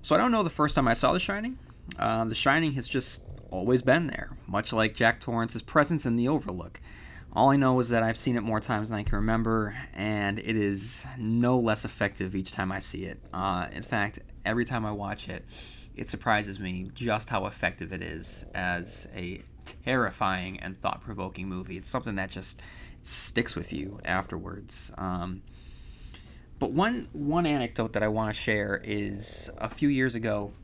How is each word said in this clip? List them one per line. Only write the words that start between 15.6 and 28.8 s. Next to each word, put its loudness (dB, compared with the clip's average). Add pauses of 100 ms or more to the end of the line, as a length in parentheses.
it -6
surprises 0
me -4
just 0
how 0
effective -4
it -6
is -8 (100)
as -4
a -8 (440)
terrifying 0
and -8
thought-provoking -6
movie. -8
It's -10
something -4
that -2
just -10 (420)
sticks -2
with -6
you -6
afterwards. -4
Um, -4 (1160)
but 0
one, 2
one 0
anecdote 0
that 2
I 2
wanna 0
share 0